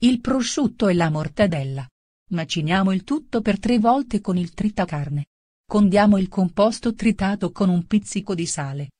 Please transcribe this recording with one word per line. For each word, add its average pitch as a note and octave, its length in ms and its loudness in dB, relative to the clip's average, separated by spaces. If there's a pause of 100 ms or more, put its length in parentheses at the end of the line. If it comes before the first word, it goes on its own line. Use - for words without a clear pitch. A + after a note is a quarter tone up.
il A#3+ 180 4
prosciutto A#3+ 680 -2
e F#3 60 4
la E3+ 160 2
mortadella. D#3 760 -2 (440)
Maciniamo E3+ 640 0
il F#3 100 -2
tutto C4+ 380 -4
per G3+ 180 0
tre A#3+ 200 2
volte A#3 420 0
con F3+ 160 -2
il F3 160 -4
tritacarne. D3 720 -4 (400)
Condiamo G#3 520 4
il F#3+ 120 0
composto G#3 640 0
tritato G3 580 -2
con G3 160 0
un F3 180 2
pizzico G3+ 480 -2
di E3+ 120 -4
sale, C#3+ 540 -8